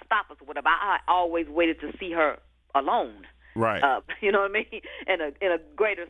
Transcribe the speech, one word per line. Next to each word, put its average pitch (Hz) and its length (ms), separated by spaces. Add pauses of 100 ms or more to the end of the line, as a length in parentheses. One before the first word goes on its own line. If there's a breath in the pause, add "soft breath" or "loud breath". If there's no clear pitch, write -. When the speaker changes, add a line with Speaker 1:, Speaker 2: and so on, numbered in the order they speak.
Speaker 1:
stop 208 240
us 147 100
or 139 60
whatever. 151 220
I, 175 280 (100)
I 165 60
always 170 360
waited 160 320
to 147 200
see 180 120
her 151 260 (360)
alone. 139 520 (280 soft breath)
Speaker 2:
Right. 113 280
Speaker 1:
Uh, 135 180 (100)
<laughs> - 120
you 196 100
know 202 80
what 196 100
I 202 40
mean? 220 260 (260 loud breath)
In 185 140
a, 151 80 (160)
in 180 80
a 165 60 (180)
greater 196 340